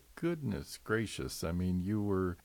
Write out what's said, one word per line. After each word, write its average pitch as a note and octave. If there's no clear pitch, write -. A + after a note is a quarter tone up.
goodness C#3
gracious, G#2+
I E2+
mean, F2+
you G#2
were F#2+